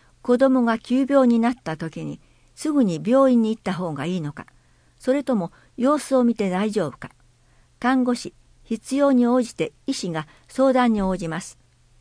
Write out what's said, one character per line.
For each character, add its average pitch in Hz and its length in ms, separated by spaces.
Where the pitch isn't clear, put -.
子 247 160
ど 269 120
も 262 140
が 226 140
急 254 300
病 269 200
に 233 120
な 233 120
っ 240 100
た 160 160
時 160 260
に、 147 160
す 311 160
ぐ 285 120
に 165 220
病 262 260
院 233 100
に 220 140
行 - 40
っ - 20
た 185 120
方 170 200
が 139 120
い 180 120
い 170 40
の 147 120
か、 127 120
そ 262 140
れ 285 100
と 254 140
も 175 140
様 277 220
子 - 180
を 247 80
見 233 100
て 202 140
大 190 200
丈 202 180
夫 - 100
か。 - 140
看 254 240
護 247 100
師、 - 200
必 226 340
要 277 160
に 240 120
応 247 160
じ - 140
て - 160
医 269 60
師 185 160
が 156 180
相 262 260
談 247 180
に 208 100
応 190 140
じ 180 140
ま 160 100
す。 - 180